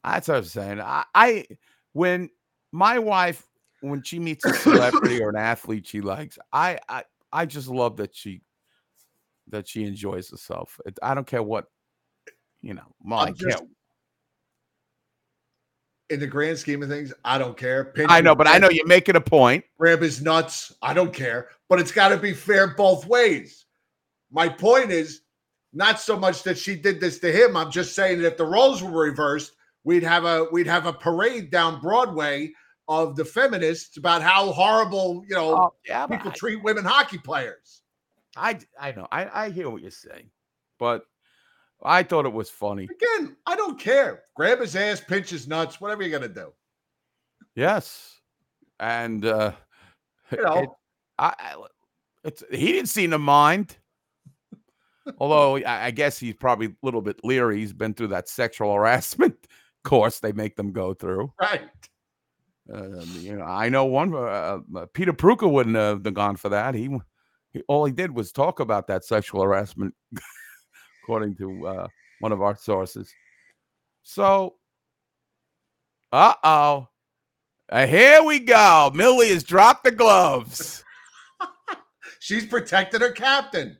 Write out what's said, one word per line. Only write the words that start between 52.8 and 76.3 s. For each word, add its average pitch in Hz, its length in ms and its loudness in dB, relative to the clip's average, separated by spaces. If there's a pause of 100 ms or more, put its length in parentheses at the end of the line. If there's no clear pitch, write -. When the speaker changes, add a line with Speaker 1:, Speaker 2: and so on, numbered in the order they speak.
Speaker 1:
seem 175 240 -2
to 156 60 -2
mind. 147 580 2 (680)
Speaker 2:
<laughs> - 760 -20
Speaker 1:
Although, 143 400 4
I, 120 280 -4
I 123 60 -2
guess 143 260 -2
he's 113 160 -8
probably 113 320 0
a 101 160 -10
little 120 200 -4
bit 98 220 -8
leery. 120 360 0
He's 104 120 -8
been 107 220 -6
through 113 140 -6
that 92 200 -6
sexual 110 460 -4
harassment 123 720 0 (180)
<laughs> - 200 -20
course 117 340 2
they 107 140 -6
make 107 240 -8
them 101 160 -8
go 92 220 -6
through. 95 460 -8
Speaker 2:
Right. 190 220 -4 (1120)
Speaker 1:
Uh, 95 300 -14 (180)
you 101 160 -14
know, 92 80 -12
I 98 240 -4
know 135 160 2
one, 139 280 0
uh, 156 40 -6 (600)
uh, 87 160 -12
Peter 180 200 -2
Pruka 196 360 4
wouldn't 123 280 2
have 104 260 0 (100)
gone 101 220 -2
for 101 140 -8
that. 107 260 -2
He, 123 160 -6 (600)
he, 139 160 -12
all 147 160 2
he 139 80 -2
did 180 180 -6
was 120 220 -6
talk 160 260 -2
about 110 300 -2
that 95 160 -4
sexual 101 400 -2
harassment, 98 500 -2 (180)
<laughs> - 920 -20
according 107 320 -6
to, 95 320 -12
uh, 92 180 -10 (320)
one 110 140 -4
of 98 100 -4
our 101 140 0
sources. 101 580 -6 (880)
So, 196 540 0 (1600)
uh-oh. 147 760 4 (840)